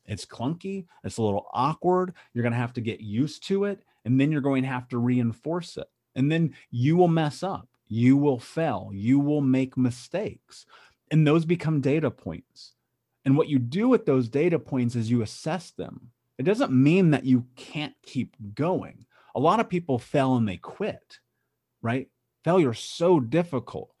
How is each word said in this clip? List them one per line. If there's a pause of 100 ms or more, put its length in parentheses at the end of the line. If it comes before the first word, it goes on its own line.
It's
clunky. (160)
It's
a
little
awkward. (180)
You're
gonna
have
to
get
used
to
it. (200)
And
then
you're
going
to
have
to
reinforce
it. (280)
And
then (160)
you
will
mess
up. (200)
You
will
fail.
You
will
make
mistakes. (420)
And
those
become
data
points. (520)
And
what
you
do
with
those
data
points
is
you
assess
them. (260)
It
doesn't
mean
that
you
can't
keep (180)
going. (260)
A
lot
of
people
fail
and
they
quit, (640)
right? (360)
Failure
is
so
difficult.